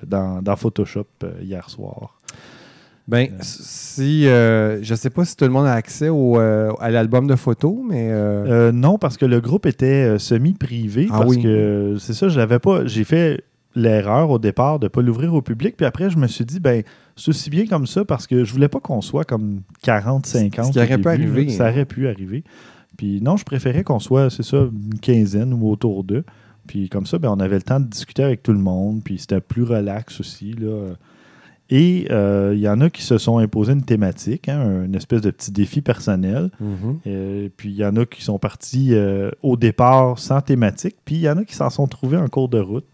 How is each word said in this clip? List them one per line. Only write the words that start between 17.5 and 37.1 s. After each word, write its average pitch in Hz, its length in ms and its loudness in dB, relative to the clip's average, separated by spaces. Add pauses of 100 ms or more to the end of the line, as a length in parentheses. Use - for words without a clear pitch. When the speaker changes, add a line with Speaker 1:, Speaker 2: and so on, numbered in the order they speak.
Speaker 1:
bien 190 160 0
comme 160 200 0
ça, 202 180 -2
parce 143 220 -4
que 123 180 2
je 107 80 -6
voulais 139 160 4
pas 269 120 -4
qu'on 120 220 -4
soit 151 220 -4
comme 104 380 -4 (200)
quarante, 120 440 0
cinquante 113 400 -2
Speaker 2:
Ce 135 60 0
qui 127 60 2
Speaker 1:
au 120 40 4
Speaker 2:
aurait 123 160 2
pu 98 40 0
Speaker 1:
début, - 60 -2
là. - 40 4
Speaker 2:
arriver, 131 380 0
Speaker 1:
Ça 113 160 0
Speaker 2:
hein. 110 60 4
Speaker 1:
aurait 135 140 0
pu 131 220 -6
arriver. 98 360 -8 (540)
Puis 101 240 -4
non, 175 160 0
je - 60 -6
préférais 135 380 -2
qu'on 135 160 0
soit, 131 300 2
c'est 117 140 -4
ça, 123 160 0
une 110 420 -2
quinzaine 113 540 2
ou 110 160 0
autour 101 340 -2
d'eux. 107 200 -4 (420)
Puis 98 240 -6
comme 101 160 -4
ça, - 120 -4
ben, 131 120 0
on 98 100 0
avait 95 160 0
le 95 60 0
temps 135 180 0
de 131 60 0
discuter - 360 -6
avec 135 200 0
tout 117 100 0
le 104 60 4
monde, 98 440 -2
puis 95 160 -8
c'était 98 220 -2
plus - 220 -4
relax 107 580 -4
aussi, - 320 -12
là. 110 160 -8 (1000)
Et, 175 400 4
euh, 101 440 0
il 104 60 0
y 104 80 0
en 107 140 2
a 165 80 4
qui - 120 -20
se 120 140 2
sont 117 220 2
imposés 110 340 0
une 139 120 2
thématique, 107 680 -2
hein, 104 340 -2
une 95 100 -4
espèce 104 280 -2
de 101 80 0
petit - 200 -14
défi 104 300 -2
personnel. 113 720 -2 (100)
Speaker 2:
Mhm. 104 460 -6
Speaker 1:
Euh, 98 500 -6